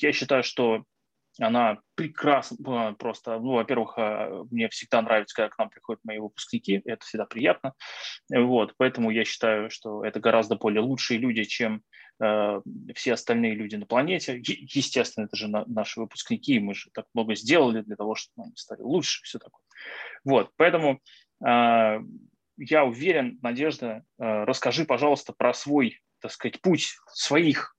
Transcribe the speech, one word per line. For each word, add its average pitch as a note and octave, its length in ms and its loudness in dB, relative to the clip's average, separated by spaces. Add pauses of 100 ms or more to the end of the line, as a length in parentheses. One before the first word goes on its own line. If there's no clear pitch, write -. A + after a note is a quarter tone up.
я D3 120 4
считаю, C3 320 2
что A2+ 400 0 (540)
она A#2 400 2 (160)
прекрасна, C3 960 -2
э, G2+ 40 -10
просто, A2+ 440 -6
ну, B2+ 160 -4
во-первых, A2+ 420 0
э, G#2+ 540 -4
мне A2+ 180 0
всегда - 340 0
нравится, A2 320 2
когда G#2+ 140 0
к - 100 -14
нам G#2+ 120 -2
приходят - 340 -10
мои G#2+ 140 -8
выпускники, - 680 -4
это A2+ 200 -8
всегда - 200 -6
приятно. C3+ 500 -2 (560)
Вот, B2 460 2
поэтому B2 340 2
я A2 140 2
считаю, A2 460 0
что G#2+ 340 -10
это G#2+ 160 -4
гораздо A2+ 360 4
более G#2+ 260 2
лучшие B2 360 -2
люди, A2+ 260 0
чем, A2 380 -4 (400)
э, G#2 380 2 (340)
все A#2+ 200 0
остальные A#2 400 0
люди G#2+ 220 -8
на G#2 100 -8
планете. C#3+ 500 0
Е-, B2+ 380 -8
естественно, A#2+ 520 -2
это - 100 -10
же G#2+ 120 -6
на-, G#2+ 180 -2
наши A2+ 340 -4
выпускники, - 580 -2
мы G2+ 160 -2
же - 180 -14
так - 220 -10
много A2 200 0
сделали A2+ 480 4
для G#2+ 140 -10
того, G#2+ 180 -4
чтобы - 320 -14
они - 100 -20
стали - 260 -16
лучше, D3 400 -2
всё - 160 -12
такое. - 260 -20 (600)
Вот, B2+ 320 4
поэтому, D#3+ 440 4 (460)
э, A#2 540 6 (580)
я D3+ 260 4
уверен, C3 560 0
Надежда, B2 640 -4 (140)
э, G#2+ 260 -2
расскажи, B2+ 400 0
пожалуйста, C#3+ 480 2
про - 220 2
свой, C#3+ 460 0 (200)
так A2 120 -12
сказать, - 280 -8
путь - 360 2 (160)
своих - 680 2